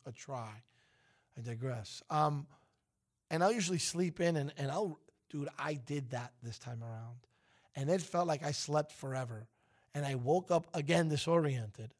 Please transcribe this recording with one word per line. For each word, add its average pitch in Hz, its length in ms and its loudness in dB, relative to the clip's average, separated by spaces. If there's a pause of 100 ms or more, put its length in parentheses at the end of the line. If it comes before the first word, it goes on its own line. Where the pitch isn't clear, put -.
a 131 60 -10
try. 113 520 -10 (720)
I 123 40 -10
digress. 117 680 -6
Um, 151 380 2 (800)
and 165 140 2
I'll 196 80 8
usually 185 280 2
sleep 175 420 0
in, 170 160 4
and, 143 200 0
and 139 140 -2
I'll, 175 280 -2 (300)
dude, 147 200 -4 (100)
I 151 140 -2
did 139 380 -4
that 120 200 -6 (100)
this 117 180 -10
time 117 240 -10
around. 117 340 -10 (580)
And 139 140 -2
it 185 120 4
felt 175 260 0
like 156 160 0
I 147 80 0
slept 151 420 0
forever. 123 540 -6 (480)
And 143 100 -2
I 139 100 0
woke 147 360 2
up 165 220 4
again 165 360 4
disoriented 135 920 0